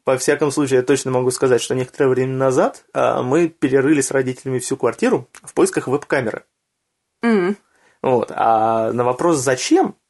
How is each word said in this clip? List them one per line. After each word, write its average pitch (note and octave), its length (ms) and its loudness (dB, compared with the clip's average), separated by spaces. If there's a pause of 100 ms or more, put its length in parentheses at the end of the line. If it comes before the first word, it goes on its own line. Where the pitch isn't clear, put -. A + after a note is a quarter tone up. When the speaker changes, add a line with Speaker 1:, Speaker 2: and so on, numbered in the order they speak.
Speaker 1:
во C3 100 2
всяком D3 360 0
случае, C3+ 260 2
я B2+ 60 4
точно C3 260 0
могу B2+ 220 0
сказать, B2+ 280 2
что - 140 -6
некоторое C3 360 -2
время C3 260 -2
назад, C3+ 480 0 (100)
а, B2+ 280 0
мы D#3 260 0
перерыли C#3 520 2
с - 120 -4
родителями B2+ 480 -4
всю C3+ 160 -6
квартиру C3+ 500 -2 (160)
в - 100 -20
поисках D#3+ 360 0
веб-камеры. C3 560 -2 (800)
Speaker 2:
Мгм. G3+ 340 0 (460)
Speaker 1:
Вот. B2 320 0
А A2+ 580 0
на A#2+ 100 -2
вопрос C#3 360 0
"зачем?", C#3 580 0 (140)